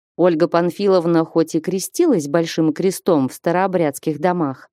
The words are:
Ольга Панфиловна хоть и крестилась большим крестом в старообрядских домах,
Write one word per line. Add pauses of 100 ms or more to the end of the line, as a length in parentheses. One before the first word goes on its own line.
(160)
Ольга
Панфиловна
хоть
и
крестилась
большим
крестом
в
старообрядских
домах,